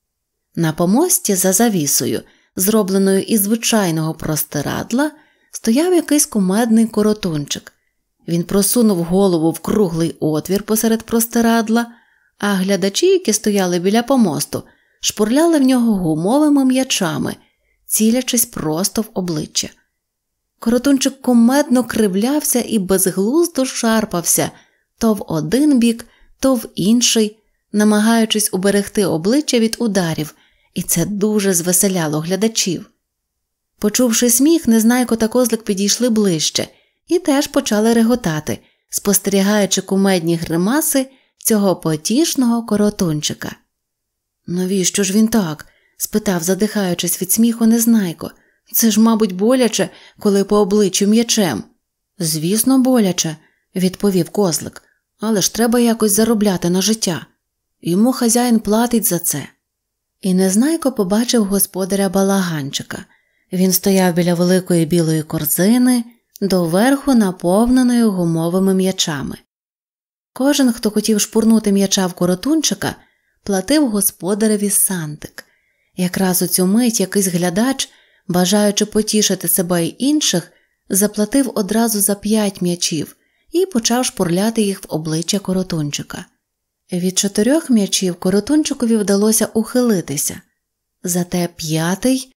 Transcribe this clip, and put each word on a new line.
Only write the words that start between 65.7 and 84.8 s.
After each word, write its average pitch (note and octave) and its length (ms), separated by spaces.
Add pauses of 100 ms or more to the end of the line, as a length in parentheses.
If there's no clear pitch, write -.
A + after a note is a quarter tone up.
доверху G3 720
наповненої A#3 880
гумовими F3+ 720
м'ячами. F#3 640 (1000)
Кожен, C4+ 360
хто - 180
хотів G#3+ 300
шпурнути A3 500
м'яча G3 360
в F3 60
коротунчика, F#3 800 (480)
платив A#3 460
господареві G3+ 800
сантик. E3 760 (520)
Якраз F3+ 440
у F3 60
цю F#3 180
мить A3+ 340
якийсь F#3+ 280
глядач, F3+ 640 (380)
бажаючи G3+ 580
потішити G#3 600
себе F3 380
й - 140
інших, C4+ 520 (380)
заплатив G#3 640
одразу G#3+ 460
за G3+ 140
п'ять G3+ 460
м'ячів F3 540 (360)
і F4+ 140
почав B3 400
шпурляти G3 560
їх G3 220